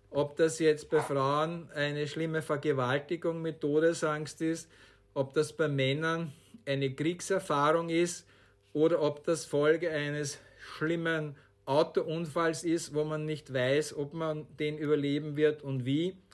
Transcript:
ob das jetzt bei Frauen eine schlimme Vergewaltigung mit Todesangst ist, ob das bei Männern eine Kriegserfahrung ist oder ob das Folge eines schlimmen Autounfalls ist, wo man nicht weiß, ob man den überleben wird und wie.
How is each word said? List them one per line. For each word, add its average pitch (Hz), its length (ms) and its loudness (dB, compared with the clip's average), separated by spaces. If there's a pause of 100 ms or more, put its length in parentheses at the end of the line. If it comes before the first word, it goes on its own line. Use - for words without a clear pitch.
(100)
ob 143 260 -2
das 160 220 2
jetzt 151 320 2
bei 151 100 4
Frauen 147 720 0
eine 147 320 -2
schlimme 160 360 -2
Vergewaltigung 151 1000 -2
mit 160 200 -6
Todesangst 156 840 0
ist, 165 260 -4 (460)
ob 135 180 -2
das 151 220 0
bei 156 140 0
Männern 147 640 0 (340)
eine 139 260 0
Kriegserfahrung 165 960 0
ist 175 380 0 (480)
oder 160 260 4
ob 147 240 0
das 165 220 0
Folge 160 440 2
eines 147 480 -4 (380)
schlimmen 160 600 -2 (280)
Autounfalls 165 1000 0
ist, 165 280 -2
wo 151 120 0
man 156 200 -4
nicht 151 280 -8
weiß, 135 440 0
ob 143 160 -6
man 156 340 -4 (120)
den 151 180 -2
überleben 147 600 0
wird 151 260 4
und 135 240 -4
wie. 165 300 0 (180)